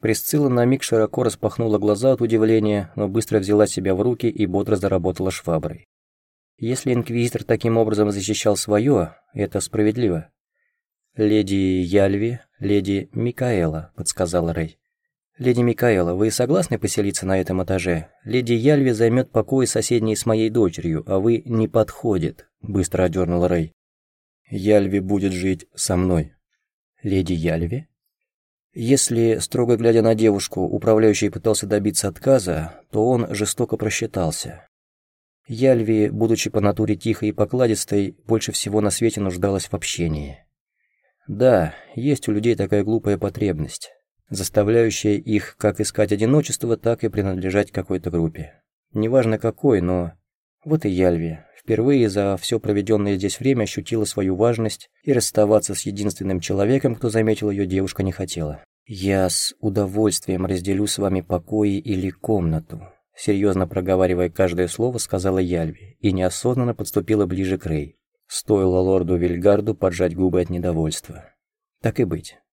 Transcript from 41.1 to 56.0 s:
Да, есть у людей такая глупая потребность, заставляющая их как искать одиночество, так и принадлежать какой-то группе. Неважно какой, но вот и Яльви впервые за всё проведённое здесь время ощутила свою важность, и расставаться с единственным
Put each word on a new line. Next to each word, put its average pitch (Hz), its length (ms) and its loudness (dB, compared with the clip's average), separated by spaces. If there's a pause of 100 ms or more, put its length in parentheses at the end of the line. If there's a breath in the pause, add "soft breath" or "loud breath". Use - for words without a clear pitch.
Да, 101 460 2 (200 loud breath)
есть 131 340 -2
у 110 40 0
людей 110 220 2
такая 101 300 0
глупая 104 340 0
потребность, 90 760 -4 (380)
заставляющая 104 840 0
их 104 420 -4
как 104 220 0
искать 104 300 0
одиночество, 117 680 0
так 117 260 -2
и 113 40 2
принадлежать 98 600 -2
какой-то 92 400 -4
группе. 82 520 -4 (300)
Неважно 113 460 2
какой, 113 440 2
но 87 300 -2 (520)
вот 156 220 0
и - 20 0
Яльви 85 520 0 (180)
впервые 117 500 2
за 98 300 0
всё - 200 -4
проведённое 101 580 0
здесь 98 240 -4
время 123 240 0
ощутила 104 420 -4
свою 95 300 -2
важность, 113 540 -2 (120)
и 147 100 0
расставаться 107 600 2
с - 80 -8
единственным 98 580 -4